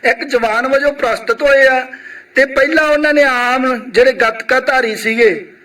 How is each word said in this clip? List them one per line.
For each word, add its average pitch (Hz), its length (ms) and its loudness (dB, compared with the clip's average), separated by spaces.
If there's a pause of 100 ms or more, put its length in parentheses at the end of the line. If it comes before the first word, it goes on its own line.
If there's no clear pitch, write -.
ਇੱਕ 240 200 -2
ਜਵਾਨ 240 420 -2
ਵਜੋਂ 277 260 0
ਪ੍ਰਸਤੁਤ 233 500 -4
ਹੋਏ 277 240 4
ਆ 262 200 0 (480)
ਤੇ 269 100 4
ਪਹਿਲਾਂ 285 400 0
ਉਹਨਾਂ 302 300 0
ਨੇ 294 80 4
ਆਮ 254 680 -2
ਜਿਹੜੇ 247 220 4
ਗੱਤਕਾ 226 480 -2
ਧਾਰੀ 254 360 -2
ਸੀਗੇ, 220 500 0 (180)